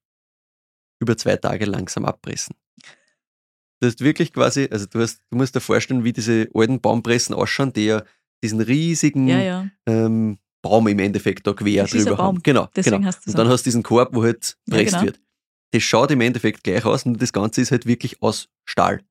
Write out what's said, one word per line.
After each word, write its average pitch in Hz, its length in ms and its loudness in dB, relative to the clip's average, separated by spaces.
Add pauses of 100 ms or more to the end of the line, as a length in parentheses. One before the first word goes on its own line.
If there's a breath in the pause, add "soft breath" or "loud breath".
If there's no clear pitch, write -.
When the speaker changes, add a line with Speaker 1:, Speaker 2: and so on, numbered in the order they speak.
(1000)
Speaker 1:
über 113 160 0
zwei 101 200 2
Tage 101 300 -4
langsam 98 380 -6
abpressen. - 520 -8 (1200 soft breath)
Das 120 140 0
ist - 60 -14
wirklich 151 320 0
quasi, 127 380 0
also 101 160 -4
du 113 140 -4
hast, 113 200 -4 (100)
du 117 60 -6
musst 127 180 -2
dir 123 60 -2
vorstellen, 117 440 0
wie 120 100 0
diese 113 400 0
alten 113 260 2
Baumpressen 117 540 0
ausschauen, 131 400 -2
die 107 120 0
ja 107 160 2 (400 soft breath)
diesen 110 180 -2
riesigen, 147 680 0
Speaker 2:
Ja, 127 120 2
ja. 190 300 -4 (160)
Speaker 1:
ähm, 113 520 0 (240)
Baum 110 260 4
im 101 100 2
Endeffekt 98 480 -2
da 104 60 0
quer 101 320 0
Speaker 2:
Das - 80 -6
ist 113 100 2
ein 104 40 2
Speaker 1:
drüber 101 160 0
haben. 185 140 0
Speaker 2:
Baum. 170 60 -8
Speaker 1:
Genau, 127 320 2
Speaker 2:
Deswegen 170 220 2
Speaker 1:
genau. 196 120 0
Speaker 2:
hast - 180 -8
du - 40 -12
Speaker 1:
Und - 20 -6
Speaker 2:
so 98 60 -2
Speaker 1:
dann 113 100 4
hast 123 140 2
du - 60 -2
diesen 117 140 0
Korb, 120 320 2
wo 113 80 2
halt 113 340 -2 (100)
Speaker 2:
Ja, - 100 -2
Speaker 1:
presst 110 180 2
Speaker 2:
genau. 175 100 0
Speaker 1:
wird. - 160 -4 (520)
Das 113 100 2
schaut 123 280 2
im 139 120 2
Endeffekt 117 420 -2
gleich 101 220 0
aus, 131 180 0
nur 120 140 0
das 123 140 -2
Ganze 104 280 -2
ist 123 100 0
halt 123 160 0
wirklich 117 360 -4
aus 110 260 -2 (160)
Stahl. 92 460 -2